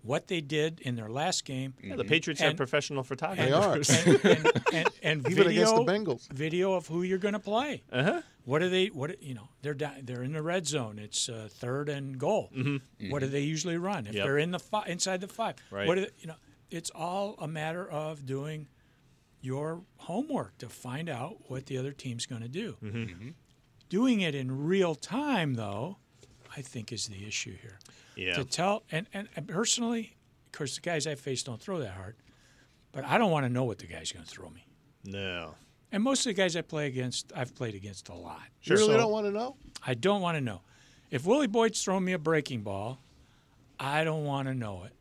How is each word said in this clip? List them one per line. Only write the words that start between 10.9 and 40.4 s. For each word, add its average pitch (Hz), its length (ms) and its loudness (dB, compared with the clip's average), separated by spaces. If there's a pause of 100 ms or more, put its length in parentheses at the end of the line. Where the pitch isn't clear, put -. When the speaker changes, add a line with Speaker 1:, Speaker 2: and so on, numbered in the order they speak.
Speaker 1:
It's, - 300 -4
uh, 110 220 -10
third 135 380 -2
and 139 280 -6
goal. 156 380 0
Speaker 2:
Mm-hmm. 131 560 -4
Speaker 1:
What 143 80 -2
do 131 60 0
Speaker 3:
Mm-hmm. 135 80 -2
Speaker 1:
they 143 80 0
usually 160 360 -2
run 175 300 -2
if 107 80 -8
Speaker 2:
Yep. 98 100 2
Speaker 1:
they're 139 120 4
in 165 140 2
the 180 80 -2
fi-, 214 280 -4
inside 185 340 -2
the 196 60 -8
five? 208 280 -4 (160)
Speaker 2:
Right. 98 160 0
Speaker 1:
What 175 80 4
do 190 60 2
they, 202 180 -4
you 170 80 -14
know? 160 80 -12 (360)
It's 165 200 -6
all 190 480 -4
a 160 80 -6
matter 160 420 -4
of 156 380 -6
doing 147 400 -6 (760)
your 147 400 -4 (160)
homework 196 640 -4
to 117 100 -12
find 143 400 -8
out 147 280 -6 (120)
what 131 180 -8
the 131 100 -4
other 135 140 -4
team's 120 340 -8
gonna 117 220 -10
do. 160 360 -8
Speaker 2:
Mm-hmm. 107 140 -6
Speaker 3:
Mm-hmm. 110 320 -8 (600)
Speaker 1:
Doing 226 320 4
it 156 140 0
in 135 300 -2
real 180 300 4
time, 214 600 0
though, 110 420 -4 (580)
I 143 60 -10
think 120 300 -10
is 107 160 -6
the 101 200 -12
issue - 340 -6
here. 98 180 -18 (360)
Speaker 2:
Yeah. 90 180 0
Speaker 1:
To 104 100 2
tell, 190 480 0
and, 165 220 -4
and, 202 220 -8
and 151 120 -8
personally, 226 680 -2 (320)
of - 40 -20
course, 135 240 -6
the - 60 -10
guys 160 260 -2
I 147 80 -4
face 131 260 -4
don't 117 200 -8
throw 190 180 -4
that 101 140 -6
hard, 95 220 -10 (760)
but 139 140 -8
I 156 120 4
don't 220 140 6
wanna 139 180 4
know 123 140 2
what 110 160 -2
the - 80 -16
guy's 82 240 -8
gonna 82 140 -14
throw - 240 -16
me. 78 160 -20 (400)
Speaker 2:
No. 92 500 -6 (360)
Speaker 1:
And 208 120 0
most 262 160 2
of - 60 0
the 226 140 -2
guys 180 160 2
I 170 60 -2
play 151 240 -4
against, 127 500 -4
I've 127 200 -6
played 113 180 -6
against 98 360 -12
a 87 40 -14
lot. 85 280 -14 (220)
Speaker 4:
You - 120 6
really 214 180 8
Speaker 1:
So 220 40 8
Speaker 4:
don't 226 140 6
wanna 208 200 0
know? 240 240 -4 (320)
Speaker 1:
I 131 80 0
don't 185 260 4
wanna 165 200 0